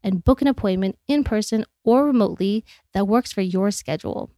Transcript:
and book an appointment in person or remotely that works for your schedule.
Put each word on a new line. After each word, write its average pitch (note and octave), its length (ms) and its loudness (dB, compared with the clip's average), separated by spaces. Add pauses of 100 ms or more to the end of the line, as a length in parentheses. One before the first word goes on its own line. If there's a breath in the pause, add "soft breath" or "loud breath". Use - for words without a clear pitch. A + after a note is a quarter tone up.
and F#3+ 200 -2
book C4 180 2
an C4+ 60 2
appointment F#3+ 500 -2 (100)
in D4 160 0
person G#3+ 420 -2 (180)
or B3+ 220 4
remotely G#3+ 580 0 (300 soft breath)
that G3 140 0
works A#3 260 0
for G3+ 80 -2
your F#3+ 300 0
schedule. - 680 -6